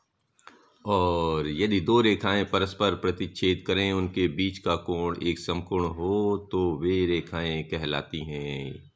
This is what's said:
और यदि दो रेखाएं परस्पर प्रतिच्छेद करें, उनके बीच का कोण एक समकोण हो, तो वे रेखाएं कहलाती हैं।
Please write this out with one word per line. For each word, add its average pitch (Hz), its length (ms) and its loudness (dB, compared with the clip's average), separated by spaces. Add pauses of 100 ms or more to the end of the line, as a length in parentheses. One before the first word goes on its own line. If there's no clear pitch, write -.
(840)
और 85 640 2
यदि 98 300 2
दो 113 220 6
रेखाएं 101 440 4
परस्पर 95 500 0
प्रतिच्छेद 92 720 0
करें, 98 260 2
उनके 92 340 2
बीच 92 300 -2
का 87 180 0
कोण 85 480 -2
एक 85 160 -2
समकोण 87 460 -2
हो, 98 680 0
तो 90 260 0
वे 90 280 2
रेखाएं 82 580 -2
कहलाती 78 600 -4
हैं। 71 720 -10